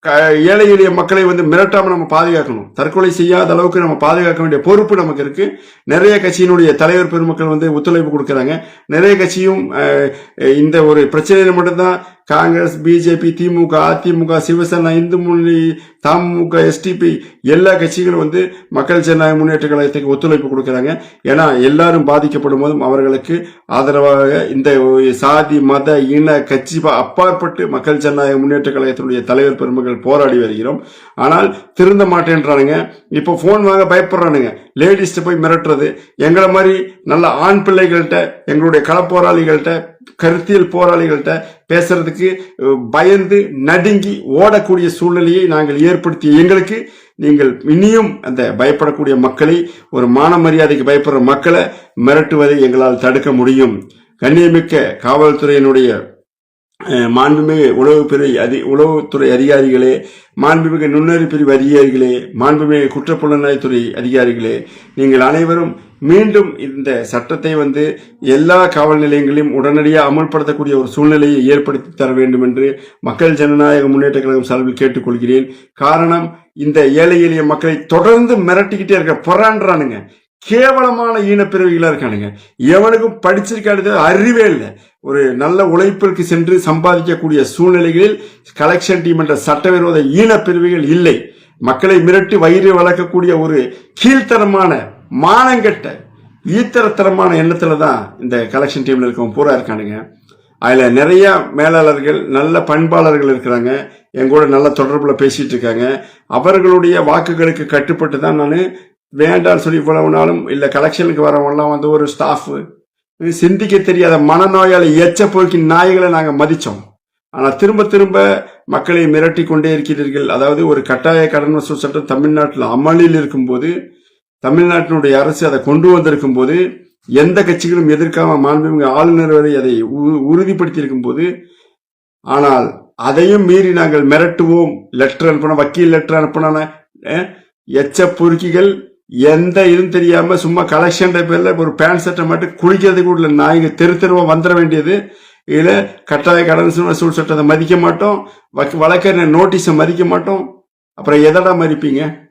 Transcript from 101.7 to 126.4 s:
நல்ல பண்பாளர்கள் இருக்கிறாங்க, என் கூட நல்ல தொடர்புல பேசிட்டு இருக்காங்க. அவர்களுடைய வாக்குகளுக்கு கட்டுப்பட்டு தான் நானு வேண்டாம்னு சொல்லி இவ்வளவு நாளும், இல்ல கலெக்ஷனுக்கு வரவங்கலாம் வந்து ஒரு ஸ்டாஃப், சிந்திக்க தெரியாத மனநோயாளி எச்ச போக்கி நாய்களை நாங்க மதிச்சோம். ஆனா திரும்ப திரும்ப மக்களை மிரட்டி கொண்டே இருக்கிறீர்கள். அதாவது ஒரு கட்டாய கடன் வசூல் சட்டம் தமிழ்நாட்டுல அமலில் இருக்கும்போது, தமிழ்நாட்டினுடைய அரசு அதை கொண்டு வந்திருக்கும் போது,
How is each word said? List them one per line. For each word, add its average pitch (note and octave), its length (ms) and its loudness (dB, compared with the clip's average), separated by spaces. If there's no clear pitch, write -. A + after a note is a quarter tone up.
நல்ல D3+ 340 -2
பண்பாளர்கள் D#3 760 0
இருக்கிறாங்க, B2+ 520 -4
என் C3 180 -2
கூட D3 180 4
நல்ல C#3 220 2
தொடர்புல C#3+ 440 -2
பேசிட்டு C3+ 260 -2
இருக்காங்க. B2 580 -4
அவர்களுடைய F3 760 2
வாக்குகளுக்கு E3 640 -2
கட்டுப்பட்டு C#3+ 520 -4
தான் D#3 180 -2
நானு E3 420 -2
வேண்டாம்னு E3+ 400 2
சொல்லி E3 220 -2
இவ்வளவு D#3 320 0
நாளும், E3 380 -2
இல்ல C#3+ 180 -4
கலெக்ஷனுக்கு D3+ 600 -2
வரவங்கலாம் D3 440 0
வந்து D3 200 -4
ஒரு D3+ 160 0
ஸ்டாஃப், C#3+ 600 -6
சிந்திக்க F#3+ 500 0
தெரியாத F3 400 2
மனநோயாளி F3+ 800 2
எச்ச F3 340 2
போக்கி F#3 260 2
நாய்களை F3+ 500 2
நாங்க D#3 380 0
மதிச்சோம். B2+ 340 -4
ஆனா C3 180 -2
திரும்ப G#3 360 0
திரும்ப G3 640 0
மக்களை E3 420 -2
மிரட்டி D#3 380 0
கொண்டே D#3+ 280 0
இருக்கிறீர்கள். C#3+ 560 -4
அதாவது D3 380 0
ஒரு C#3+ 160 0
கட்டாய D#3+ 460 0
கடன் D3 240 -2
வசூல் D3 240 -4
சட்டம் D3 280 -6
தமிழ்நாட்டுல D3 640 -2
அமலில் D#3+ 480 2
இருக்கும்போது, C#3+ 720 -4
தமிழ்நாட்டினுடைய D#3+ 640 2
அரசு D3+ 340 0
அதை C#3 160 -2
கொண்டு D#3+ 280 2
வந்திருக்கும் D3+ 420 2
போது, C#3+ 400 0